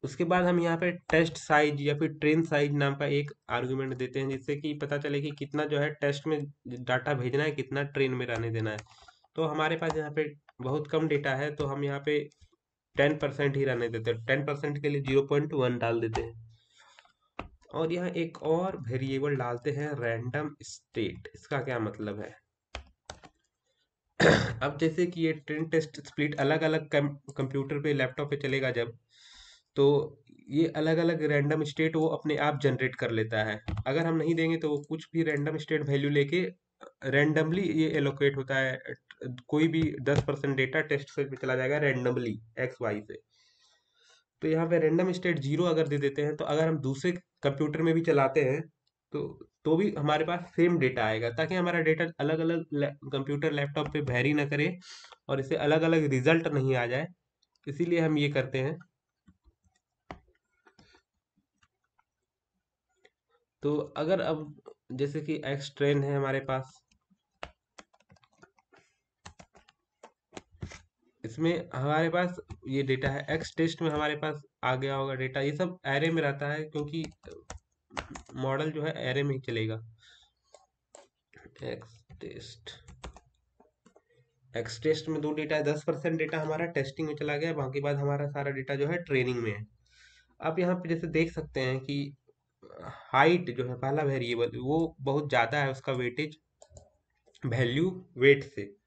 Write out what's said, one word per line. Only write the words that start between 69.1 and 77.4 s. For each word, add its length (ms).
इसमें 500
हमारे 360
पास 260
ये 140
डेटा 280
है, 200
X 260
test 260
में 80
हमारे 260
पास 240
आ 120
गया 180
होगा 200
data, 260
ये 160
सब 300
array 240
में 120
रहता 300
है 120
क्योंकि 400